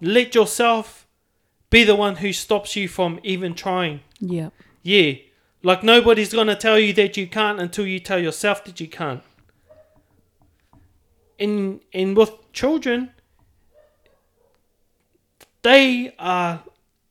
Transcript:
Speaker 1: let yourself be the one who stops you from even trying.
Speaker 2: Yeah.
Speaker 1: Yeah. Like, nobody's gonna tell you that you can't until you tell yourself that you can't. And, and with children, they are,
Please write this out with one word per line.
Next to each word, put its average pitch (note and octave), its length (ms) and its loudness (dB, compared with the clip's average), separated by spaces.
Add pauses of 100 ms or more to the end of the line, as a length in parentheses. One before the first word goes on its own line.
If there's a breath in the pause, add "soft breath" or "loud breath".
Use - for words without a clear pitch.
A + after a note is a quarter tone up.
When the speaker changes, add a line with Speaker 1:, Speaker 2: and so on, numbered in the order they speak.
Speaker 1:
let A#3 340 0
yourself A3+ 720 0 (640)
be A#3 140 8
the G#3 120 4
one G3+ 200 -2
who F#3+ 160 -4
stops G3+ 440 -4
you G3+ 120 -4
from F3 360 -4
even F#3 300 -6
trying. F3 460 -6 (200)
Speaker 2:
Yeah. F3 300 -8 (320 soft breath)
Speaker 1:
Yeah. F3 320 2 (480)
Like, F3+ 200 0
nobody's A3+ 500 4
gonna A3 240 0
tell A3 220 2
you G#3+ 160 2
that G3+ 220 0
you F#3+ 100 -6
can't G#3 320 -4
until F3 280 -6
you F#3+ 120 -6
tell F#3 220 -6
yourself G3 440 -2
that F3+ 160 -18
you E3 80 -12
can't. C#3+ 340 -10 (2250)
And, G3+ 420 -4 (120)
and F#3+ 240 -2
with G#3+ 140 6 (220)
children, B3+ 580 -2 (2500)
they B3+ 560 4
are, F3 440 -4 (480)